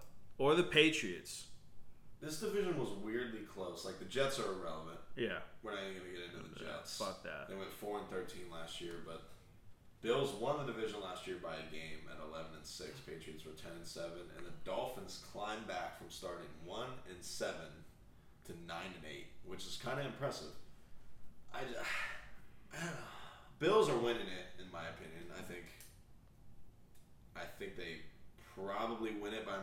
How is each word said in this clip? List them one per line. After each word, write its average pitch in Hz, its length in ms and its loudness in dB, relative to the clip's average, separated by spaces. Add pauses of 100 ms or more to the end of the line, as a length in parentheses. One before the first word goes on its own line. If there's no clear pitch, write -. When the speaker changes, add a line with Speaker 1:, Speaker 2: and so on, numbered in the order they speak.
(380)
Speaker 1:
Or 143 160 10
the 175 100 10
Patriots. 151 800 8 (760)
Speaker 2:
This 156 180 -2
division 190 400 4
was 113 100 4 (140)
weirdly 113 380 0 (100)
close. 90 340 -4
Like, 92 120 -2
the 95 80 -6
Jets 135 340 4
are 98 120 2
irrelevant. - 480 -2 (160)
Speaker 1:
Yeah. 101 240 2 (240)
Speaker 2:
We're 107 100 -2
not 98 100 0
even 95 140 -4
gonna 90 160 -6
get 87 120 -6
into 85 280 -8
the - 100 -6
Speaker 1:
Yeah, - 140 -4
Speaker 2:
Jets. - 220 -6
Speaker 1:
fuck 98 240 0
that. 76 260 -4
Speaker 2:
They 95 60 -4
went 95 180 -4
four 104 260 -2
and 92 100 -4
thirteen 92 420 -2
last 82 300 -4
year, 85 240 -2
but 82 180 -6 (760)
Bills - 320 6
won 123 320 4
the 117 80 2
division 107 280 0
last 90 260 -4
year 92 160 0
by 82 140 -2
a 78 140 -6
game 78 380 -2
at 76 80 -6 (100)
eleven 80 280 -6
and 78 100 -10
six. 78 360 -6
Patriots 80 440 -8
were 78 60 -6
ten 85 220 -6
and 82 120 -6
seven, 85 360 -4 (140)
and - 120 -4
the - 40 -4 (140)
Dolphins 95 680 0
climbed 107 360 -2
back - 320 -2
from - 100 -10
starting - 380 -4 (180)
one 95 240 -2 (180)
and 87 160 -8
seven 85 460 -2 (760)
to 95 80 -6 (120)
nine 85 300 -4
and 78 100 -10
eight, 73 220 -6 (180)
which 92 220 -2
is - 160 -2
kinda 135 200 2
impressive. - 500 0 (1000)
I - 120 0
j-, - 120 -2
<sighs> - 960 -2
I - 60 -6
don't 170 60 0 (100)
know. - 160 -4 (480)
Bills 202 300 12
are 123 80 8
winning 113 300 6
it, 90 200 -2 (120)
in 92 120 -6
my 82 160 -4
opinion. 82 500 -8
I 95 60 -6
think, 90 220 -4 (1700)
I 87 60 -4 (180)
think 98 180 -4
they 82 200 -2 (580)
probably 107 600 2
win 104 180 -2
it 110 120 -2
by 98 180 0